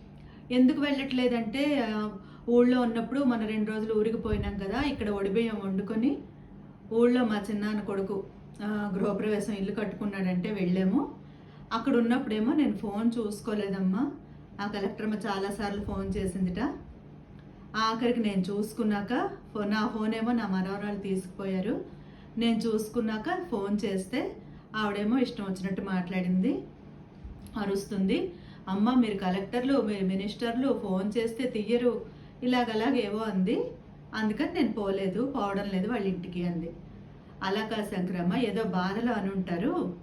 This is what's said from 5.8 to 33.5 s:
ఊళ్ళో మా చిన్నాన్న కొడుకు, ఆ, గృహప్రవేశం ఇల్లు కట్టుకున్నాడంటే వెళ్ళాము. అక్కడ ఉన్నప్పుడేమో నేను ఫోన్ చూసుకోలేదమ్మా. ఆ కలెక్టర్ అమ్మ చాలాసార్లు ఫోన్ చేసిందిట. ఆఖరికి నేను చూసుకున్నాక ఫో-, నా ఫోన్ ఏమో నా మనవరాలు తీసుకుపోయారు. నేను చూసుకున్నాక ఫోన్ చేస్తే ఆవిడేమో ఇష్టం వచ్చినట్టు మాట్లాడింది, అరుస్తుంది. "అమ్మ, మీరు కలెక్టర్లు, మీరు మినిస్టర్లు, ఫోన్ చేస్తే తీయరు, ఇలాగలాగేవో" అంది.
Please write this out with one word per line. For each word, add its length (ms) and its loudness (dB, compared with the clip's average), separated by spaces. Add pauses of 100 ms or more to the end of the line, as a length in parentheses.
ఊళ్ళో 320 6
మా 160 0 (100)
చిన్నాన్న 280 0
కొడుకు, 440 -2 (400)
ఆ, 320 -2
గృహప్రవేశం 580 0
ఇల్లు 220 -2
కట్టుకున్నాడంటే 760 0 (100)
వెళ్ళాము. 540 2 (580)
అక్కడ 220 2
ఉన్నప్పుడేమో 580 4
నేను 240 4
ఫోన్ 400 0
చూసుకోలేదమ్మా. 920 0 (500)
ఆ 60 -2
కలెక్టర్ 380 -2
అమ్మ 120 0 (100)
చాలాసార్లు 540 -2
ఫోన్ 360 -2
చేసిందిట. 420 0 (1160)
ఆఖరికి 440 2
నేను 320 2
చూసుకున్నాక 800 0 (240)
ఫో-, 100 -2
నా 340 0
ఫోన్ 180 0
ఏమో 160 0
నా 160 0
మనవరాలు 520 -2
తీసుకుపోయారు. 880 -2 (520)
నేను 200 4
చూసుకున్నాక 920 0
ఫోన్ 340 0
చేస్తే 500 -2 (400)
ఆవిడేమో 420 2
ఇష్టం 260 0
వచ్చినట్టు 380 -2
మాట్లాడింది, 800 2 (960)
అరుస్తుంది. 760 0 (360)
"అమ్మ, 240 4
మీరు 240 4
కలెక్టర్లు, 640 2
మీరు 240 0
మినిస్టర్లు, 800 0
ఫోన్ 340 0
చేస్తే 320 0
తీయరు, 560 2 (380)
ఇలాగలాగేవో" 760 2
అంది. 460 2 (500)